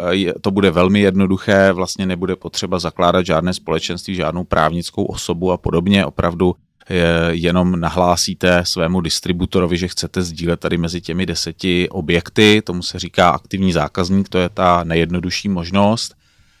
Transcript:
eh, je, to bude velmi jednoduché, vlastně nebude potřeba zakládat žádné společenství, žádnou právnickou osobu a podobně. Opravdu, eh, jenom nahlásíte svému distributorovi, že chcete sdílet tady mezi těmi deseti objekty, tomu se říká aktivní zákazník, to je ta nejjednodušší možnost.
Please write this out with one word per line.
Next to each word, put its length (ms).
eh, 140
je, 260
to 100
bude 200
velmi 300
jednoduché, 720
vlastně 340
nebude 300
potřeba 420
zakládat 480
žádné 280
společenství, 600
žádnou 300
právnickou 600
osobu 480
a 40
podobně. 500
Opravdu, 480
eh, 40
jenom 500
nahlásíte 840
svému 360
distributorovi, 800
že 100
chcete 340
sdílet 380
tady 180
mezi 220
těmi 260
deseti 640
objekty, 760
tomu 180
se 160
říká 320
aktivní 420
zákazník, 560
to 100
je 100
ta 360
nejjednodušší 640
možnost. 640